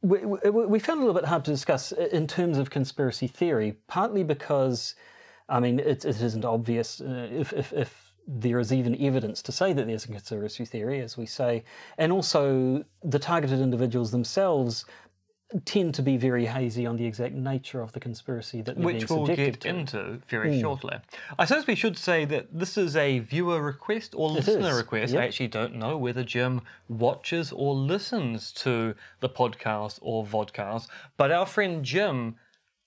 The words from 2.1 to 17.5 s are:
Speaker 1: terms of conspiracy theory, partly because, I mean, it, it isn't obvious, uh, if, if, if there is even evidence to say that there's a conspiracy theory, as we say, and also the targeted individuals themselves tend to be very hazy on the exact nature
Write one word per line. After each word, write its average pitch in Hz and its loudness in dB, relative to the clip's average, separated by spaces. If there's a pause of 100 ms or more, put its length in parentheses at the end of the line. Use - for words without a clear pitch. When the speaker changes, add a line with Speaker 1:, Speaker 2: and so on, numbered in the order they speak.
Speaker 1:
terms 175 0
of 139 0
conspiracy 131 0
theory, 113 0 (100)
partly 196 0
because, 135 0 (560)
I 123 4
mean, 123 4
it, 143 0
it 117 0
isn't 113 0
obvious, 117 -2
uh, 123 -6
if, 135 -4
if, - -4
if - -4 (260)
there 120 0
is 117 0
even 123 2
evidence 131 0
to 131 -8
say 185 2
that 135 0
there's 110 -4
a - -16
conspiracy 107 -6
theory, 120 -4
as 117 -10
we 113 -6
say, 120 0 (360)
and 160 4
also 139 4 (200)
the 147 2
targeted 139 2
individuals 123 2
themselves 127 2 (800)
tend 175 2
to 147 -4
be 135 4
very 120 2
hazy 120 -2
on 117 -2
the 117 -2
exact 120 -4
nature 131 -4